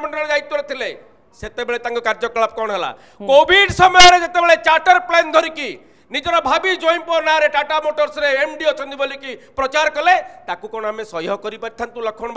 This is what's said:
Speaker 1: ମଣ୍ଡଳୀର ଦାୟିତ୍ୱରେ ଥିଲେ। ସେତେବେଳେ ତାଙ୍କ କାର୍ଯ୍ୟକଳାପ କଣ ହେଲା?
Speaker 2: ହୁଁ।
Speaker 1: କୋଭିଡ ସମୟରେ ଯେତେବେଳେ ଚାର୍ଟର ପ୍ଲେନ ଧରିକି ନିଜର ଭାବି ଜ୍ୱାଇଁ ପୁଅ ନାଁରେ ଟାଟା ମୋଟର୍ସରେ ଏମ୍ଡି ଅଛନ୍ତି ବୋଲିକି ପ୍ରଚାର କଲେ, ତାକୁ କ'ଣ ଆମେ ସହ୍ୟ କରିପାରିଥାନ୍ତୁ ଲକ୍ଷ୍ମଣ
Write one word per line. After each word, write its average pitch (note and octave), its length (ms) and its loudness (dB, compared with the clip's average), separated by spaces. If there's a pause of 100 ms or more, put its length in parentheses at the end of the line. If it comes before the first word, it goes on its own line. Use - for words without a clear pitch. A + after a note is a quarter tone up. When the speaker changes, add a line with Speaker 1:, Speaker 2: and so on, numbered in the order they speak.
Speaker 1:
ମଣ୍ଡଳୀର D4+ 240 -6
ଦାୟିତ୍ୱରେ D4 400 -4
ଥିଲେ। B3+ 240 -8 (480)
ସେତେବେଳେ A#3+ 400 -6
ତାଙ୍କ A#3+ 200 -6
କାର୍ଯ୍ୟକଳାପ A3+ 560 -2
କଣ A3 180 -6
ହେଲା? E3 180 -4 (280)
Speaker 2:
ହୁଁ। G3+ 80 -14
Speaker 1:
କୋଭିଡ D#4+ 440 6
ସମୟରେ F4+ 500 6
ଯେତେବେଳେ E4+ 360 2
ଚାର୍ଟର E4 500 4
ପ୍ଲେନ E4+ 260 2
ଧରିକି D#4 360 0 (460)
ନିଜର E4+ 220 -2 (120)
ଭାବି E4 220 0 (120)
ଜ୍ୱାଇଁ E4+ 260 0
ପୁଅ E4 100 2 (100)
ନାଁରେ D#4 280 4
ଟାଟା D4 280 -2
ମୋଟର୍ସରେ D4 440 -2 (140)
ଏମ୍ଡି D#4 300 -6
ଅଛନ୍ତି C#4 300 -8
ବୋଲିକି C4+ 280 -8 (280)
ପ୍ରଚାର C#4+ 280 0 (100)
କଲେ, E4+ 180 4 (340)
ତାକୁ F3+ 240 -8
କ'ଣ A3+ 200 -8
ଆମେ A3 200 -10
ସହ୍ୟ E3+ 220 -6 (100)
କରିପାରିଥାନ୍ତୁ A3+ 600 -10
ଲକ୍ଷ୍ମଣ A3 300 -8